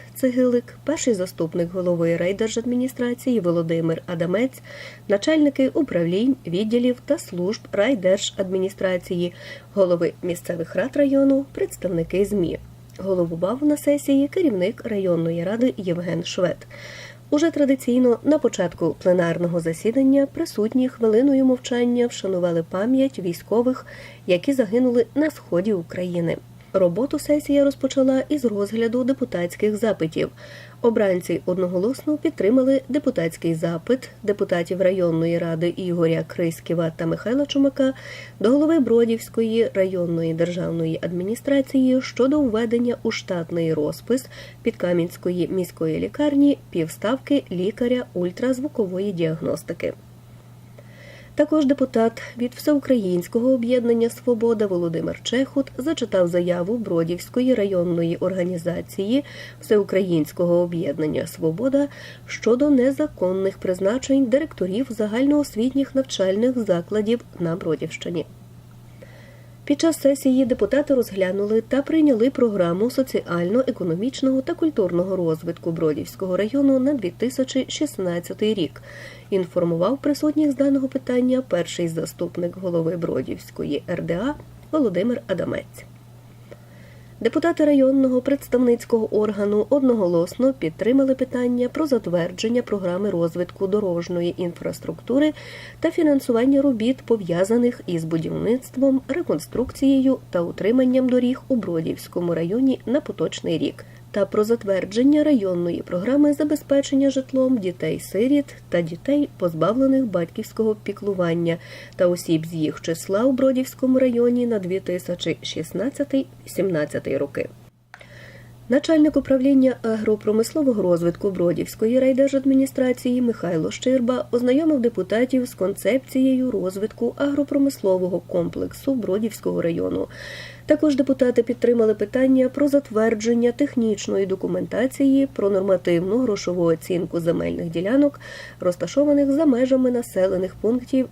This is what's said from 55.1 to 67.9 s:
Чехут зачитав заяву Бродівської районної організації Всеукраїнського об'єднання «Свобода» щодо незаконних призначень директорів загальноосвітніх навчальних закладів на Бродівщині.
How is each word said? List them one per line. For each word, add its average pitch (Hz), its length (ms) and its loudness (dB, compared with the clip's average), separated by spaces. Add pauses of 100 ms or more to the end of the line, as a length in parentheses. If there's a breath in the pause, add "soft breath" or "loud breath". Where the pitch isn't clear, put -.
Чехут 269 540 -2
зачитав 240 520 0
заяву 175 480 0
Бродівської 185 800 -2
районної 175 600 0
організації 180 1080 -4 (360 loud breath)
Всеукраїнського 180 960 2
об'єднання 165 720 -2
«Свобода» 247 600 0 (380 loud breath)
щодо 254 440 2
незаконних 240 880 0
призначень 214 640 0
директорів 240 680 -2
загальноосвітніх 262 1040 0
навчальних 240 640 0
закладів 208 640 0 (180)
на 170 180 -2
Бродівщині. 160 720 -6 (1400 loud breath)